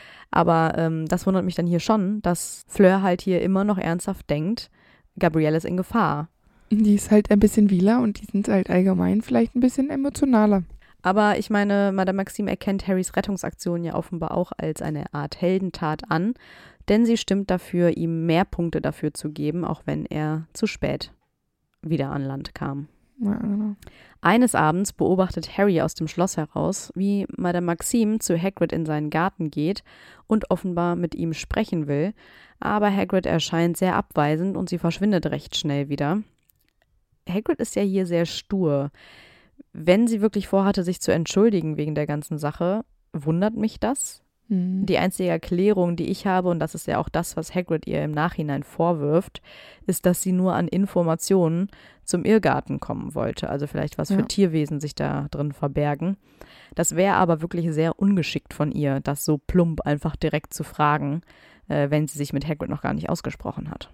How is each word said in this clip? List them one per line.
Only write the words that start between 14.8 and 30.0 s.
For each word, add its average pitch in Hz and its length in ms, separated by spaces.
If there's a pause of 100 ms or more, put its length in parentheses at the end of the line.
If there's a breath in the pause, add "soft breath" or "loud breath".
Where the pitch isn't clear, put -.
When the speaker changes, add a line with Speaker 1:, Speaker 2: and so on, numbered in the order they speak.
Speaker 1:
eine 151 320
Art 147 280
Heldentat 175 680
an, 180 240 (540 soft breath)
denn 220 180
sie 233 100
stimmt 196 340
dafür, 175 460
ihm 165 300
mehr 170 180
Punkte 170 360
dafür 151 340
zu - 160
geben, 151 340
auch 160 220
wenn 151 200
er 151 460
zu - 140
spät - 460 (680)
wieder 143 280
an 143 140
Land 135 300
kam. 143 340 (320)
Speaker 2:
Ja, 208 140
genau. 208 420 (460 soft breath)
Speaker 1:
Eines 226 320
Abends 165 400
beobachtet 180 640
Harry 196 240
aus 156 120
dem 160 140
Schloss 180 300
heraus, 160 580
wie 196 300 (100)
Madame 175 300
Maxime 214 520
zu 175 220
Hagrid 175 320
in 160 140
seinen 151 240
Garten 160 400
geht 156 340 (420 soft breath)